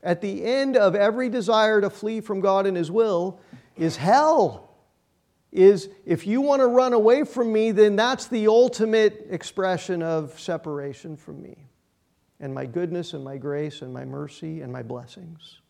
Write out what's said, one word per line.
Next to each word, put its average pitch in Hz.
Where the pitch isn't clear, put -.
At 175
the 196
end 262
of 202
every 220
desire 214
to 202
flee 220
from 202
God 196
and 190
his 170
will 190
is 165
hell. 214
Is, 196
if 175
you 214
want 277
to 254
run 247
away 240
from 240
me, 220
then 208
that's 247
the 214
ultimate 220
expression 185
of 160
separation 151
from 147
me -
and 139
my 135
goodness 170
and 147
my 135
grace 143
and 127
my 127
mercy 147
and 131
my 127
blessings. 123